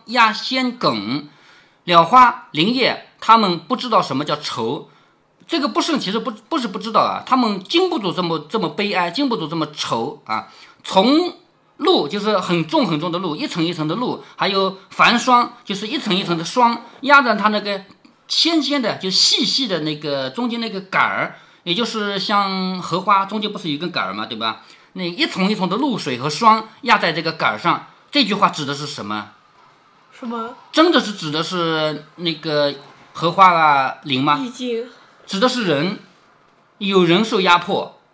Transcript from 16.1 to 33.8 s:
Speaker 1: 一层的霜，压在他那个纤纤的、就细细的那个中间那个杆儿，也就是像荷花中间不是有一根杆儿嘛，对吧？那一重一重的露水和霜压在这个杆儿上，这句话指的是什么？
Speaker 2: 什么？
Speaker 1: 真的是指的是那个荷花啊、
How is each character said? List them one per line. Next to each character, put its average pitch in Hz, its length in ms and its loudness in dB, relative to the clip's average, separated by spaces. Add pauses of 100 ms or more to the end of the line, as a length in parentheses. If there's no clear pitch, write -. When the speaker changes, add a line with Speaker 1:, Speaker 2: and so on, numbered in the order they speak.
Speaker 1:
一 196 80 -2
层 170 140 -2
的 165 80 -6
霜， 233 400 2 (160)
压 277 200 6
在 233 140 2
他 208 140 2
那 208 100 0
个 196 240 -6 (460)
纤 320 320 2
纤 269 200 -2
的、 175 140 -2
就 190 140 -6
细 277 340 2
细 240 240 -2
的 170 140 -2
那 156 120 -2
个 139 360 -4
中 240 200 -4
间 233 120 -6
那 226 80 -6
个 190 100 -8
杆 165 240 0
儿， 110 320 -2 (280)
也 175 100 -2
就 226 100 -2
是 208 340 -4
像 190 640 0
荷 175 200 -2
花 196 240 4
中 208 160 -6
间 202 100 4
不 170 80 2
是 175 80 -6
有 143 60 0
一 143 40 -4
根 170 140 -4
杆 107 140 -2
儿 92 80 -4
嘛， 107 120 -6
对 113 120 -8
吧？ 110 240 -4 (320)
那 185 100 -8
一 175 240 -2
重 190 240 0
一 - 20 2
重 185 140 -2
的 180 80 -2
露 247 220 0
水 127 200 -6
和 139 120 -4
霜 220 400 2 (140)
压 233 140 2
在 180 140 0
这 160 100 -4
个 160 120 -4
杆 143 180 -2
儿 107 80 -4
上， 160 280 -2 (220)
这 285 140 2
句 202 100 -2
话 185 140 2
指 156 180 -4
的 139 80 -4
是 143 140 -8
什 113 180 -10
么？ 104 260 -8 (840)
Speaker 2:
什 262 80 -14
么？ 233 300 -8 (160)
Speaker 1:
真 330 220 4
的 262 80 4
是 208 100 -4
指 165 180 -8
的 156 140 -4
是 160 600 -2 (100)
那 165 180 -4
个 147 400 -2 (380)
荷 165 180 -2
花 185 240 6
啊、 143 500 2